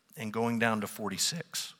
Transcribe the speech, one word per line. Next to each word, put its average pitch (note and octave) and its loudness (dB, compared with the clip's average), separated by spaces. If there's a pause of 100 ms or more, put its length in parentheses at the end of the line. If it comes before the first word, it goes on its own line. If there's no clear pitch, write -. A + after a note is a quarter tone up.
(160)
and A2 -4
going A#2 2
down A2 4
to G2+ -4
forty-six. - -4